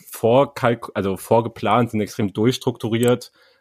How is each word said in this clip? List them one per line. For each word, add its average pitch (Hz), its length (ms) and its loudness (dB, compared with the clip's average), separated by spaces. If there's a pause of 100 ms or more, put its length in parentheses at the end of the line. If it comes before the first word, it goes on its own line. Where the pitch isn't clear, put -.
vorkalk-, 120 840 0
also 98 220 -2
vorgeplant, 113 760 0
sind 107 100 -2
extrem 101 320 -4
durchstrukturiert 120 1000 0 (300)